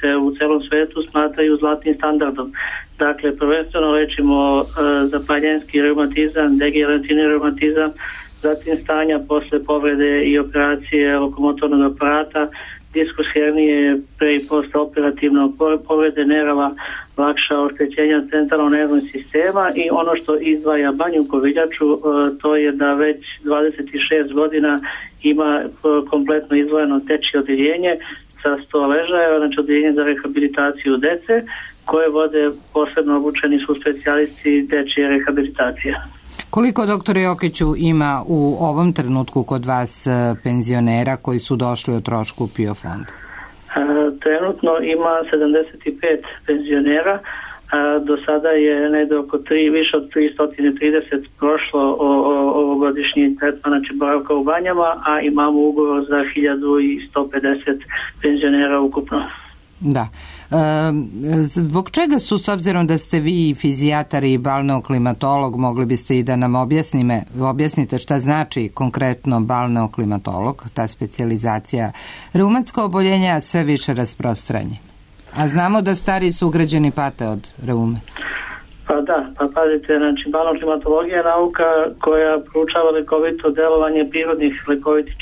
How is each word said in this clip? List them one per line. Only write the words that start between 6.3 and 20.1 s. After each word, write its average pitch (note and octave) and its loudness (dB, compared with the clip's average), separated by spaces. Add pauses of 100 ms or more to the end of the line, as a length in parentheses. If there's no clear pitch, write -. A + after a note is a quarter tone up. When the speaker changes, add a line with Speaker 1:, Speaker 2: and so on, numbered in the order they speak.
Speaker 1:
degenerativni D3 2
reumatizam, D3+ 2 (500)
zatim D#3 0
stanja D#3 0
posle D3 -2
povrede D3 2
i C#3+ 2
operacije C#3+ 0
lokomotornog C#3 0
aparata, D3+ -2 (460)
diskus D#3 -2
hernije D3+ 2 (200)
pre D3+ 2
i C#3+ -4
postoperativno, C#3+ 0
po-, D#3 2 (100)
povrede D#3 2
nerava, D3 2 (460)
lakša C#3+ 0
oštećenja D3 0 (100)
centralnog D3+ 2
nervnog D3 2
sistema F3 0
i E3+ 0
ono E3+ 2